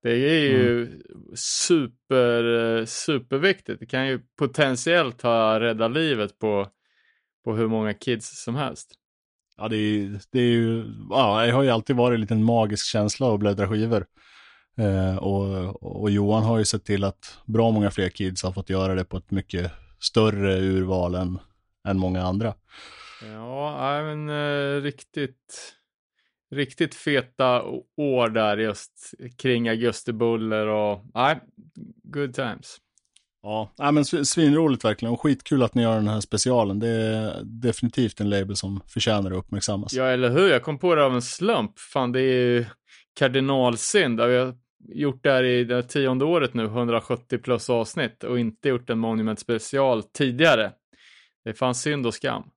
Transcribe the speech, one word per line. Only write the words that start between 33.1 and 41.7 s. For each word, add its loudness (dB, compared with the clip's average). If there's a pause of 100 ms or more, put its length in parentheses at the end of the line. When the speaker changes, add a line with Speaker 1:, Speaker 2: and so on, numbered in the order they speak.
Speaker 2:
Ja, -6
nej, 0
men 4
sv-, 0
svinroligt 4
verkligen, 0
och -6
skitkul 2
att 0
ni 4
gör 4
den 2
här 0
specialen. 0
Det -2
är -2
definitivt -2
en 0
label 0
som -6
förtjänar 0
att -4
uppmärksammas. -6
Speaker 1:
Ja, 0
eller 2
hur? 4
Jag 4
kom -6
på 2
det 4
av 2
en 0
slump. -2